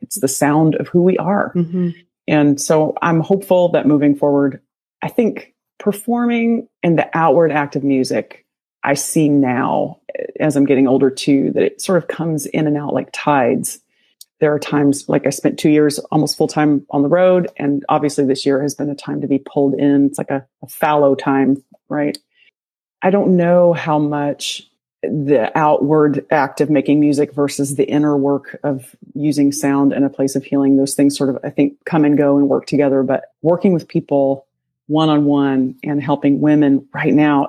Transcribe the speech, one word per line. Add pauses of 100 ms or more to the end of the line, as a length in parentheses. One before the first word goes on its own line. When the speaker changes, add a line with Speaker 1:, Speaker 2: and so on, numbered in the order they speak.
Speaker 1:
It's
the
sound
of
who
we
are.
Speaker 2:
Mm-hmm. (380)
Speaker 1:
And
so
I'm
hopeful
that
moving
forward, (400)
I
think (240)
performing (140)
in
the
outward
act
of
music, (400)
I
see
now (380)
as
I'm
getting
older
too,
that
it
sort
of
comes
in
and
out
like
tides. (600)
There
are
times,
like
I
spent
two
years (120)
almost
full
time
on
the
road.
And
obviously
this
year
has
been
a
time
to
be
pulled
in.
It's
like
a, (160)
a
fallow
time, (260)
right? (840)
I
don't
know
how
much (340)
the
outward
act
of
making
music
versus
the
inner
work
of (200)
using
sound
in
a
place
of
healing,
those
things
sort
of,
I
think,
come
and
go
and
work
together.
But (180)
working
with
people (400)
one-on-one
and
helping
women
right
now,